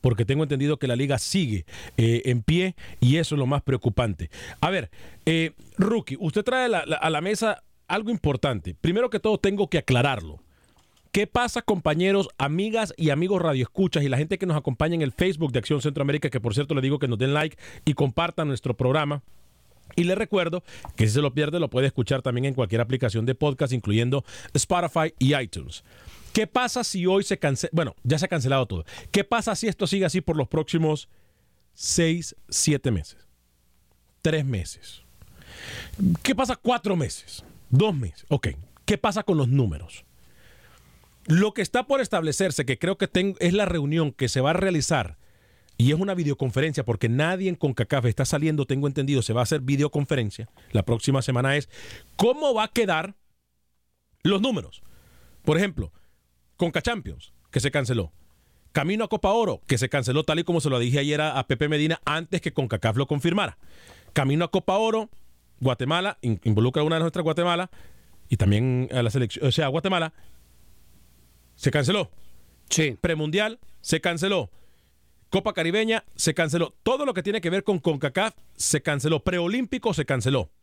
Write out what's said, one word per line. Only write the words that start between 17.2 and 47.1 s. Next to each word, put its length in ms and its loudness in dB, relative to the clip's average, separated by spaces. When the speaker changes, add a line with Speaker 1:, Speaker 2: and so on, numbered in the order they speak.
Speaker 1:
like 240 -2
y 80 2
compartan 540 0
nuestro 280 -2
programa? 460 0
Y 100 2
les 140 2
recuerdo 440 0
que 120 2
si 80 2
se 80 4
lo 100 2
pierde 260 0
lo 120 0
puede 160 2
escuchar 340 0
también 240 -2
en 80 0
cualquier 300 0
aplicación 420 0
de 100 0
podcast, 380 -2
incluyendo 540 0
Spotify 680 0
y 160 4
iTunes. 500 -6
¿Qué 120 2
pasa 380 -2
si 220 -2
hoy 160 4
se 160 -2
cance-, 340 -2
bueno, 300 -2
ya 160 0
se 80 -2
ha 20 -6
cancelado 380 0
todo. 180 -6
¿Qué 140 2
pasa 300 0
si 140 -2
esto 180 -2
sigue 180 0
así 160 0
por 160 -2
los 120 0
próximos 600 0
seis, 640 0
siete 400 2
meses? 360 -4
Tres 240 0
meses. 580 -6
¿Qué 120 0
pasa 220 0
cuatro 380 0
meses? 480 -6
Dos 240 4
meses. 340 -6
Ok. 200 0
¿Qué 140 0
pasa 240 -2
con 160 2
los 100 2
números? 560 -2
Lo 280 4
que 80 -2
está 240 -2
por 140 2
establecerse, 640 0
que 140 -2
creo 200 -2
que 100 -2
ten-, 320 0
es 120 2
la 120 2
reunión 480 0
que 160 -2
se 120 0
va 100 2
a 40 2
realizar, 640 0
y 140 6
es 60 2
una 160 0
videoconferencia, 680 -2
porque 240 0
nadie 400 0